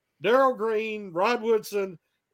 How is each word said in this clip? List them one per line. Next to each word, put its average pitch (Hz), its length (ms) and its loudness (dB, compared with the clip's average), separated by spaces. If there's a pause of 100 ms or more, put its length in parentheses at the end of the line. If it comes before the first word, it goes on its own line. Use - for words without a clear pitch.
(220)
Darrell 254 340 4
Green, 214 560 -4
Rod 214 300 0
Woodson, 208 580 -2 (340)